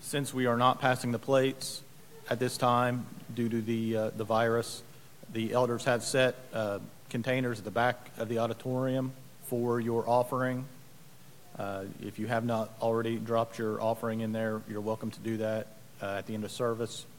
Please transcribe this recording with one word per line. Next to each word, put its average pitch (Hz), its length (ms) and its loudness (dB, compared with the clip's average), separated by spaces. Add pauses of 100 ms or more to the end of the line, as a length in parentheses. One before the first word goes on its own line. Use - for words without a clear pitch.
(140)
Since 139 180 0
we 127 140 2
are 120 120 6
not 127 220 6
passing 127 320 4
the 120 60 0
plates 135 640 2 (480)
at 120 80 0
this 123 180 0
time 123 520 4 (260)
due 117 160 0
to 117 120 0
the, 113 360 0
uh, 110 180 0
the 113 80 -4
virus, 113 600 2 (500)
the 110 200 -2
elders 120 320 2
have 120 180 2
set, 131 320 4 (180)
uh, 107 240 0 (320)
containers 123 480 0
at 104 80 -10
the 107 60 -6
back 120 480 2
of 113 100 -2
the 117 80 0
auditorium 127 720 0 (340)
for 120 340 0
your 117 280 0
offering. 127 580 2 (920)
Uh, 98 280 -6 (140)
if 104 200 -10
you 107 80 -4
have 117 180 0
not 110 240 0 (100)
already 113 360 2
dropped 113 420 0
your 107 240 -2
offering 113 380 0
in 110 140 -2
there, 110 360 -2
you're 104 120 -6
welcome 110 280 -2
to - 100 -14
do 110 180 -2
that, 110 280 -2 (340)
uh, 98 200 -4
at 95 80 -8
the 110 80 -6
end 107 80 -4
of 101 80 -6
service. 117 560 -2 (120)